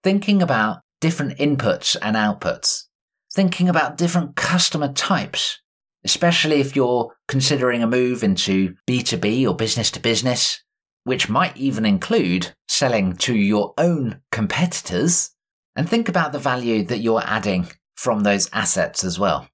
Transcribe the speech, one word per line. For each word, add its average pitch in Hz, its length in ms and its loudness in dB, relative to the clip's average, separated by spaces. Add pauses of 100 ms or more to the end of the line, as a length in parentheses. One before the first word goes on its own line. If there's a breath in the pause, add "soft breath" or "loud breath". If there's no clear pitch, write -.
thinking 196 380 2
about 113 400 0 (200)
different 151 360 -2
inputs 135 640 0
and 107 140 -2
outputs, - 720 -2 (460)
thinking 180 380 2
about 156 260 0
different 170 400 0
customer 151 560 0
types, - 720 -4 (420)
especially 156 560 2
if 135 160 0
you're 123 400 0 (120)
considering 127 560 0
a 113 40 2
move 123 360 0
into 95 500 2 (140)
B 127 160 0
two 117 140 -2
B 107 280 2
or 123 100 0
business 113 360 -2
to - 80 -12
business, 120 640 0 (400)
which - 260 -2
might 143 260 0
even 127 300 -2
include 98 720 0 (120)
selling 107 500 0
to 120 180 0
your 104 420 2
own 151 420 0 (120)
competitors, 131 960 -2 (460)
and 175 120 -2
think 233 220 0
about 170 220 -2
the 143 80 -6
value 123 460 0
that 113 160 -4
you're 113 220 2
adding 98 440 -2 (280)
from 110 260 -2
those 101 300 2
assets 95 520 -2
as 92 160 -4
well. 85 340 0